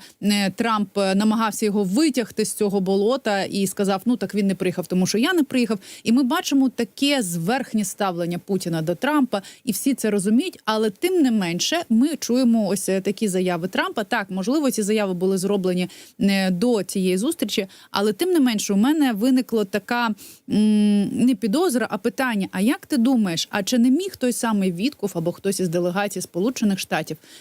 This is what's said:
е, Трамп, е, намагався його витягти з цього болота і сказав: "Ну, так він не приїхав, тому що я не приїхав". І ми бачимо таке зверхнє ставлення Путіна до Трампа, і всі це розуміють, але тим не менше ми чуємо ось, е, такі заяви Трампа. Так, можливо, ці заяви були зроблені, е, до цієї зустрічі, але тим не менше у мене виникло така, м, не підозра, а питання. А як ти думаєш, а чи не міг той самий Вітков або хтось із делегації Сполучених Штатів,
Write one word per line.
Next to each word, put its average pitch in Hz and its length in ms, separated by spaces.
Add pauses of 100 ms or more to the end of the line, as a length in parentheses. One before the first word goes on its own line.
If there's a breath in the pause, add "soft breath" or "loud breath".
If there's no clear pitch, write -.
(240 loud breath)
е, 202 320
Трамп, 214 420
е, 190 180
намагався 214 500
його 208 180
витягти 220 640
з - 80
цього 202 260
болота 202 640
і 196 240
сказав: 190 380
"Ну, 240 120
так 196 180
він 202 120
не 190 80
приїхав, 180 320
тому 185 200
що 196 100
я 320 160
не 330 100
приїхав". 233 360 (240 loud breath)
І 226 80
ми 269 120
бачимо 269 460
таке 277 520
зверхнє 196 640
ставлення 175 540
Путіна 180 420
до 165 140
Трампа, 262 460 (220 loud breath)
і - 80
всі 269 220
це 220 160
розуміють, 214 560
але 220 240
тим 359 320
не 262 100
менше 190 580
ми 254 260
чуємо 233 520
ось, 190 220
е, 190 120
такі 202 260
заяви 180 400
Трампа. 302 360
Так, 208 260
можливо, 240 420
ці 220 120
заяви 202 300
були 190 240
зроблені, 180 520 (300 loud breath)
е, 196 320
до 202 320
цієї 185 340
зустрічі, 214 500 (240 loud breath)
але 208 220
тим 349 160
не 349 100
менше 220 340
у 196 40
мене 269 360
виникло 233 520
така, 226 500 (340 loud breath)
м, 208 760
не 254 100
підозра, 240 540
а 208 80
питання. 240 540
А 190 100
як 277 240
ти 302 120
думаєш, 220 540
а 202 120
чи 254 140
не 240 120
міг 370 260
той - 180
самий 202 380
Вітков 202 420
або 170 180
хтось - 280
із 185 100
делегації 180 540
Сполучених 196 560
Штатів, 160 380 (240 loud breath)